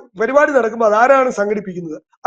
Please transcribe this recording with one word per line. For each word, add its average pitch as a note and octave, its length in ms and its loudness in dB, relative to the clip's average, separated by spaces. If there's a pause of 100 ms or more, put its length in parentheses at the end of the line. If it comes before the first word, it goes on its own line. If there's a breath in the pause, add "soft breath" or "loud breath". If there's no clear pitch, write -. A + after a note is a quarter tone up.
(200)
പരിപാടി C#4 360 2
നടക്കുമ്പോൾ A3+ 340 0
അതാരാണ് B3+ 480 2
സംഘടിപ്പിക്കുന്നത്, F3+ 600 -6 (300)